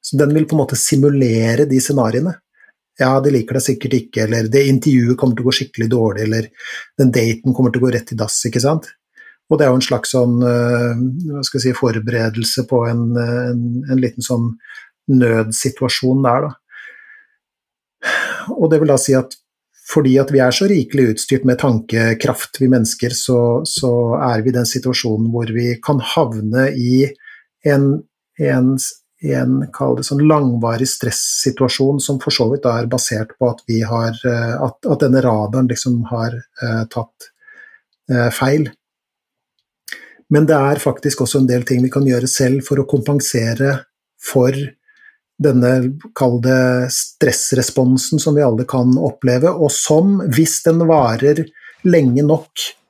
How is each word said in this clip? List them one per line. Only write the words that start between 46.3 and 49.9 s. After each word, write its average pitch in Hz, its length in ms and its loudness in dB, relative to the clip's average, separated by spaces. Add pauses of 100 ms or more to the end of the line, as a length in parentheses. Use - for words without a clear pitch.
det 127 520 2
stressresponsen 127 1300 0
som 147 160 2
vi 147 80 4
alle 120 240 0
kan 127 280 2
oppleve, 127 520 0
og 160 240 0
som, 185 460 2 (140)